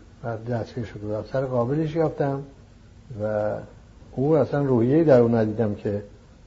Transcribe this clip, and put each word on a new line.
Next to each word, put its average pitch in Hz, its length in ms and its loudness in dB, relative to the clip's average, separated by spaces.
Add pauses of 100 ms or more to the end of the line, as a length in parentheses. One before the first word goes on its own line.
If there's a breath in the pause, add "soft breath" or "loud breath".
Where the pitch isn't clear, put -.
(240)
وقتی 113 280 -6
دستگیر 117 320 -6
شده 101 140 -14
بود، 104 140 -8
افسر 120 320 -4
قابلش 139 520 -2
یافتم 143 460 -2 (800)
و 107 280 -2 (680)
او 147 200 2
اصلاً 143 260 0
روحیه‌ای 131 420 4
در 135 160 8
اون 117 140 4
ندیدم 107 400 0
که 104 280 -4 (440)